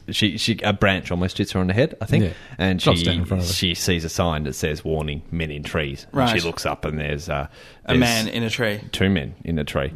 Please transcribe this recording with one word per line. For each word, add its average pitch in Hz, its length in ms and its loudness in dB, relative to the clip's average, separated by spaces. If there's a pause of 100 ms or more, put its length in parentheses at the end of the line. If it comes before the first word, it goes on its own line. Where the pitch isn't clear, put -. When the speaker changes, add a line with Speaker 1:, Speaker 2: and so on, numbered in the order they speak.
Speaker 1:
she, 104 280 0
she, 110 240 0
a 104 120 2
branch 98 360 2
almost 90 280 -2
hits - 160 0
her 92 80 2
on 90 60 2
the 92 60 2
head, 127 280 2
I 107 40 -6
think, 110 200 4
Speaker 2:
Yeah. 85 80 -2 (240)
Speaker 1:
and 92 240 2
Speaker 2:
Drops 90 180 4
Speaker 1:
she, 85 60 2
Speaker 2:
down 87 100 2
in 85 100 0
front 92 180 0
of 85 40 -2
her. 87 60 -2
Speaker 1:
she 87 220 0
sees 85 280 0
a 82 60 -4
sign 80 340 0
that 67 100 -4
says, 76 320 -2
"Warning, 76 360 -2 (100)
men 82 200 -2
in 73 120 -8
trees." 71 480 -4
And - 80 -20
Speaker 3:
Right. 123 100 2 (120)
Speaker 1:
she 82 40 -2
looks 82 200 -4
up 73 200 -4
and 76 140 -2
there's, 73 300 -4
uh, 73 180 -2 (380)
Speaker 3:
A - 40 -20
Speaker 1:
there's 123 100 4
Speaker 3:
man 117 300 4
in 117 140 -2
a 113 60 -2
tree. 107 300 -2 (140)
Speaker 1:
two 95 160 2
men 80 260 0 (100)
in 82 140 -2
a 73 60 0
tree. 69 300 -2